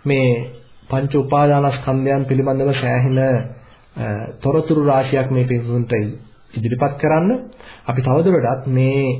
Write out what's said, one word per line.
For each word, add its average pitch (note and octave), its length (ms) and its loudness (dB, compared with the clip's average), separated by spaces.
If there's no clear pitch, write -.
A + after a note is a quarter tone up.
මේ C3+ 280 2
පංච C3+ 300 -2
උපාදානස්කන්ධයන් C#3 1080 2
පිළිබඳව C3+ 480 0
සෑහෙන, B2+ 440 0
අ, - 880 -4
තොරතුරු D#3 480 0
රාශියක් C3+ 460 2
මේ B2+ 160 2
පිරිසුන්ට A#2+ 460 -2
ඉදිරිපත් B2 440 -2
කරන්න. D#3 340 2
අපි B2+ 200 -4
තවදුරටත් C3+ 680 0
මේ C3 360 2